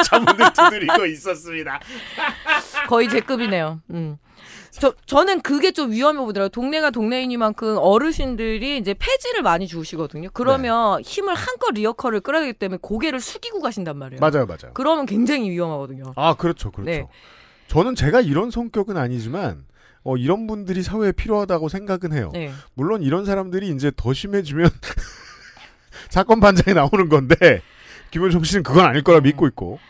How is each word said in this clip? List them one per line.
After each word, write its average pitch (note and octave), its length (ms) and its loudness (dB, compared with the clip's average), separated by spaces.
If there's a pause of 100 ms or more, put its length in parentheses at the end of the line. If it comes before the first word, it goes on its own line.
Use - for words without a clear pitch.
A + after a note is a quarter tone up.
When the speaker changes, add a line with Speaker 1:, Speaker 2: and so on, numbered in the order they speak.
Speaker 1:
차 A#3+ 160 4
문을 E4 320 4
두드리고 C4+ 540 2
있었습니다. D#3+ 720 -8 (560)
<laughs> D4 540 -4
Speaker 2:
거의 A#3 180 2
제 A3+ 140 0
급이네요. F#3+ 580 -2 (120)
음. D#3+ 260 -8 (540)
저, - 220 0 (120)
저는 F4 340 2
그게 C#4+ 320 0
좀 C#4+ 200 -2
위험해 C#4 340 0
보더라고요. G3 240 -2
동네가 D4 400 -2
동네이니만큼 A#3 920 -2
어르신들이 A#3 1000 0
이제 G3 160 -4
폐지를 A#4+ 480 -2
많이 F#3 260 0
주우시거든요. D#3+ 680 -10
그러면 A#3 640 0
Speaker 1:
네. A#2+ 120 -6
Speaker 2:
힘을 G4 240 -4
한껏 B4 400 -4
리어커를 A3 460 -2
끌어야 D4 220 -2
되기 C#4 100 -4
때문에 F#3+ 300 -6
고개를 B3+ 400 -4
숙이고 G#4+ 400 -10
가신단 E3+ 360 -6
말이에요. C3 220 -12
Speaker 1:
맞아요, D3 260 2
맞아요. D#2+ 280 -14
Speaker 2:
그러면 D4 320 0
굉장히 A3+ 440 0
위험하거든요. C#3 680 -6
Speaker 1:
아, D3+ 160 4
그렇죠, - 380 -2
그렇죠. G2+ 200 -8
Speaker 2:
네. D3+ 160 -6 (600)
Speaker 1:
저는 A3+ 280 2
제가 E3 240 2
이런 F#3+ 320 0
성격은 A3 460 -4
아니지만, B2 680 -6 (400)
어, C3 140 -4
이런 F3+ 280 0
분들이 F#3+ 380 -6
사회에 G3 300 -2
필요하다고 F#3+ 560 -2
생각은 F#3 420 -6
해요. B2+ 220 -2
Speaker 2:
네. D#3+ 180 -8 (220)
Speaker 1:
물론 F#3 280 -4
이런 D#3+ 220 0
사람들이 G3 460 -4
이제 C#3+ 260 -2
더 B2 160 -4
심해지면 E3+ 560 0
<laughs> - 540 -6 (880)
사건 A3+ 300 4
반장이 F#3+ 360 6
나오는 E3 340 4
건데, C#3+ 520 6 (500)
김효정 E3+ 320 2
씨는 F3+ 200 0
그건 D#3+ 220 8
아닐 C#3 180 2
거라 E3+ 160 8
Speaker 2:
음. C#3 40 2
Speaker 1:
믿고 D3 240 4
있고. F#2+ 320 -6 (100)